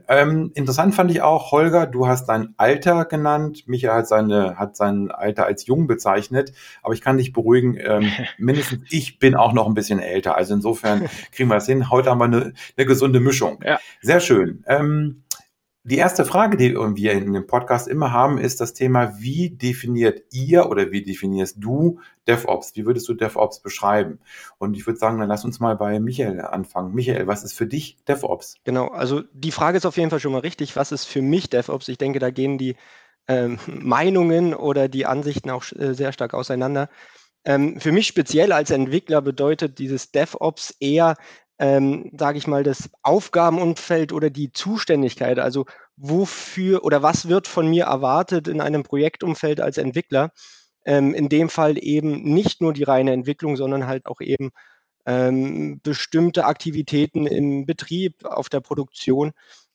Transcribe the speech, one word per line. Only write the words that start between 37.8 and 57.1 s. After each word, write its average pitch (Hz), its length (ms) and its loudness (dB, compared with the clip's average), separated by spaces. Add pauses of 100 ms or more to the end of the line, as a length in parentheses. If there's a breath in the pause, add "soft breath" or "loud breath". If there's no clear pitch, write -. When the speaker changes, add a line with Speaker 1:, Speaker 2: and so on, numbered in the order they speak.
Speaker 3:
mich 208 160 4
speziell 170 460 2
als 151 180 0
Entwickler 147 500 0
bedeutet 139 560 -2
dieses 131 340 -8
DevOps - 680 -4
eher, 156 360 2 (420 loud breath)
ähm, 139 640 0
sag 147 160 0
ich 147 120 -8
mal, 143 160 0
das 139 260 -2 (120)
Aufgabenumfeld 170 1080 0
oder 156 180 -2
die 139 220 -6
Zuständigkeit, 139 880 -2
also 131 260 -2 (300 loud breath)
wofür 185 880 -2
oder 147 180 2
was 160 280 0
wird 190 180 2
von 160 220 0
mir 170 160 2
erwartet 151 640 0
in 156 100 -4
einem 147 240 -2
Projektumfeld 151 800 -2
als 143 160 -2
Entwickler? 143 560 -2 (500 soft breath)
Ähm, 143 300 2
in 147 160 -2
dem 156 180 2
Fall 156 340 0
eben 151 420 -2
nicht 170 360 0
nur 160 140 0
die 143 100 -4
reine 131 300 2
Entwicklung, 143 420 -4
sondern 135 320 -4
halt 131 180 -8
auch - 140 -12
eben, 135 320 -4 (540 soft breath)
ähm, 135 760 -2
bestimmte 165 640 0
Aktivitäten 151 840 -2